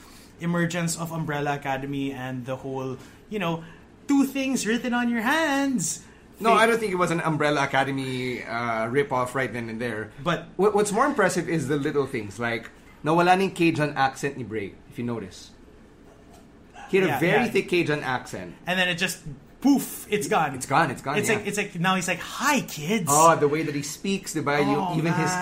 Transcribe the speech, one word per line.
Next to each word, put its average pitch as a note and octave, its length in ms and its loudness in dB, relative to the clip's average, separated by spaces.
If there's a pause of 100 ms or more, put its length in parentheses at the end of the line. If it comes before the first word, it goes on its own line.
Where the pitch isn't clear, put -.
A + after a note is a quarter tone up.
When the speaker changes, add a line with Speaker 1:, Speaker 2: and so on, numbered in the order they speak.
(400)
Speaker 1:
emergence E3+ 580 -2
of E3 140 -6
Umbrella D3 420 -2
Academy C#3 580 -4
and B2+ 320 -8
the B2+ 120 -6
whole, C3 400 -8 (340)
you G#3 80 -6
know, E3+ 260 -4 (440)
two C#4 160 6
things C4+ 420 -2
written A#3+ 280 -2
on A#3+ 140 0
your A#3+ 140 0
hands. C#4 800 0 (400)
Speaker 2:
No, A3+ 160 4
Speaker 1:
Fake - 40 6
Speaker 2:
I A3+ 60 6
don't A3+ 140 4
think G#3+ 120 -2
it F3+ 60 0
was E3+ 140 4
an E3 80 0
Umbrella D3+ 420 2
Academy, C3 800 0
uh, A#2 480 -2
ripoff C3 440 0
right B2+ 180 -2
then A#2 160 -6
and A2+ 120 -8
there. A2 300 -6 (140)
Speaker 1:
But E3+ 320 -2
Speaker 2:
What, G3+ 180 4
what's G#3 160 2
more A#3 160 4
impressive F3+ 420 2
is D3 200 0
the D3+ 80 2
little C#3 300 0
things, A2 340 -8
like, A#2 300 -4 (340)
nawala F3 340 6
na G3 80 2
yung F3 60 0
Cajun D3+ 440 2
accent C3+ 420 -2
ni B2+ 40 -6
Bray, G2+ 320 -8 (160)
if - 80 -20
you A#2+ 60 -4
notice. A2 460 -8 (1400)
He F3+ 100 2
had F#3+ 80 4
Speaker 1:
Yeah, D3 100 0
Speaker 2:
a B2+ 40 0
very F#3+ 240 4
Speaker 1:
yeah. A3 80 -2
Speaker 2:
thick - 160 0
Cajun D3+ 340 0
accent. A2+ 520 -6 (120)
Speaker 1:
And F#3 120 -2
then F3+ 100 2
it F3 80 -2
just F3+ 240 -4 (420)
poof, - 480 2
it's G#3 160 0
gone. D#3+ 320 0
Speaker 2:
It's B2 80 -8
gone, C#3+ 240 4
it's - 100 -6
gone, C#3+ 160 -4
Speaker 1:
It's G#3 140 0
Speaker 2:
yeah. G#3+ 80 2
Speaker 1:
like, G#3 80 -8
it's G3+ 100 -4
like, F#3+ 220 -6
now F#3+ 160 2
he's F#3 160 -2
like, E3+ 80 -2
"Hi, B3 480 0
kids." E3 420 -2
Speaker 2:
Oh, D#3 300 8
the D3 100 2
way D#3 140 -2
that D3 120 -4
he C#3+ 120 -4
speaks, - 480 -6
diba? C#3+ 260 0
Yung C#3+ 320 0
Speaker 1:
Oh, D#3+ 60 0
Speaker 2:
even E3 160 2
his F3+ 160 0 (120)